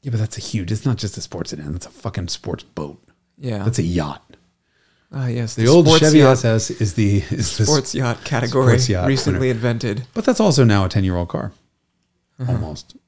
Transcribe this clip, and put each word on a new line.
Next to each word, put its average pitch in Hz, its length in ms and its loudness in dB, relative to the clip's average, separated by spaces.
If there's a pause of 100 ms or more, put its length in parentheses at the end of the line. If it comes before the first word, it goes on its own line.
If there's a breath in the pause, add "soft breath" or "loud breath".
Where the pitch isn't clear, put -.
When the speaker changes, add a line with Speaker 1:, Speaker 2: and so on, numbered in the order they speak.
Speaker 1:
Yeah, 131 100 -8
but 113 80 -2
that's - 180 -4
a 110 40 -12
huge, 95 300 -6
it's 107 140 -4
not 127 120 0
just - 200 -8
a 92 40 -10
sports - 280 -10
sedan. 76 240 -10
That's 87 120 -10
a - 40 -20
fucking - 400 -10
sports - 340 -8
boat. 76 380 -12 (360)
Speaker 2:
Yeah. 117 260 -8
Speaker 1:
That's 113 160 -2
a - 40 0
yacht. 80 380 -4 (920)
Speaker 2:
Ah, 135 160 -6
yes, 117 280 -6
Speaker 1:
The 110 80 0
Speaker 2:
the 117 60 4
Speaker 1:
old 160 180 8
Speaker 2:
sports 160 140 6
Speaker 1:
Chevy 156 180 6
Speaker 2:
yacht. 135 120 8
Speaker 1:
S 123 140 2
S 110 260 2
is 104 220 -4
the, 101 240 2
is - 400 -4
the 110 80 2
Speaker 2:
Sports 143 300 0
yacht 120 280 -4
category 123 540 2
Speaker 1:
sports 127 120 0
yacht 90 180 0
Speaker 2:
recently 131 400 0
Speaker 1:
winner. 127 40 0
Speaker 2:
invented. 117 600 -4
Speaker 1:
But 226 100 -4
that's 254 160 0
also 156 240 4
now 101 220 4
a 92 40 -2
ten-year-old 90 400 -2
car. - 220 -8 (880)
Speaker 2:
Uh-huh. 127 120 -4
Speaker 1:
Almost. - 440 -8 (120)